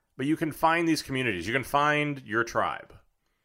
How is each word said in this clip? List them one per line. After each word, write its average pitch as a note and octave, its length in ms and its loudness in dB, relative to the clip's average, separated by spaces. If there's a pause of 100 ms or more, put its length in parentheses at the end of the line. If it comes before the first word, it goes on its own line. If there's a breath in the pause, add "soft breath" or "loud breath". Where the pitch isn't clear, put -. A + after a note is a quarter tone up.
(160)
But C3 100 -4
you D#3 100 2
can D#3 160 -2
find E3 340 2
these D#3 160 2
communities. A2+ 460 -2
You A2+ 40 -2
can B2+ 120 0
find D3 600 0
your A2+ 200 0
tribe. F#2+ 500 -4 (500)